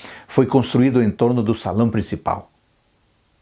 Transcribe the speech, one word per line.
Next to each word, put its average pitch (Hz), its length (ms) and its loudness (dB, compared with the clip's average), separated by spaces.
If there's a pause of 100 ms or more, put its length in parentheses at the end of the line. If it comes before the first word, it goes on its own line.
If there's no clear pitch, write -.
(280)
foi 135 160 2
construído 123 580 2
em 107 80 2
torno 120 320 0
do 110 120 -2
salão 110 340 -2
principal. - 600 -6 (920)